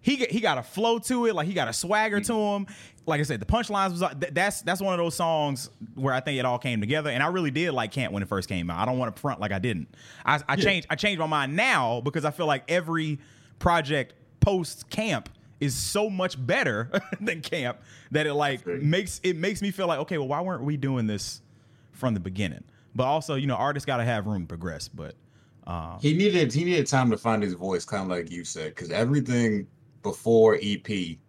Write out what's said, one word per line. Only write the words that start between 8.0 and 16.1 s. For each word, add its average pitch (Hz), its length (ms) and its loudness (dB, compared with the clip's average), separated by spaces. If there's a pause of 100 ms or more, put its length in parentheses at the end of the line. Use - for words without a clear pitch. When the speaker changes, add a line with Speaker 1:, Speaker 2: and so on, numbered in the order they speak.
Speaker 1:
when 101 120 -2
it 92 40 -10
first 95 200 -2
came 87 220 -2
out. 85 100 -2
I 104 40 2
don't 127 140 0
wanna 120 140 -2
front 135 260 -4
like 101 140 -2
I 98 80 -2
didn't. 95 340 -4 (300)
I, 147 240 4
I 135 80 2
Speaker 2:
Yeah. 196 80 2
Speaker 1:
changed, 190 260 2
I 156 60 0
changed 196 240 -2
my 127 60 0
mind 139 280 0
now 160 460 2
because 143 240 -2
I 147 80 0
feel 170 140 -2
like 139 220 0
every 160 520 0 (400)
project 151 540 2 (260)
post - 500 2
Camp 208 380 -2 (300)
is 143 160 0
so 208 360 0